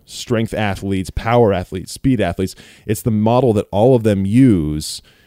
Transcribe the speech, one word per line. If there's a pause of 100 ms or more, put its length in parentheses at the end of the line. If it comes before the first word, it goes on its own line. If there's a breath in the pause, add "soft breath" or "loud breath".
strength
athletes,
power
athletes,
speed
athletes, (300 loud breath)
it's
the
model
that
all
of
them
use (260 soft breath)